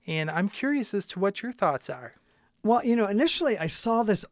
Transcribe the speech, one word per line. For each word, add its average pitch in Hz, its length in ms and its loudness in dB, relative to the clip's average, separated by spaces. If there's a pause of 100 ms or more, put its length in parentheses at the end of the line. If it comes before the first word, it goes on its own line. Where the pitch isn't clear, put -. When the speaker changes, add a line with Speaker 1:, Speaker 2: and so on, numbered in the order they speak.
Speaker 1:
And 160 240 -4
I'm 175 200 0
curious 269 440 -2
as 202 140 -2
to - 140 -6
what 196 200 0
your 247 120 -8
thoughts 147 360 0
are. 127 260 -12 (480)
Speaker 2:
Well, 233 200 4
you 240 140 4
know, 214 100 2
initially 240 500 2
I 160 100 -4
saw 226 360 0
this 208 280 0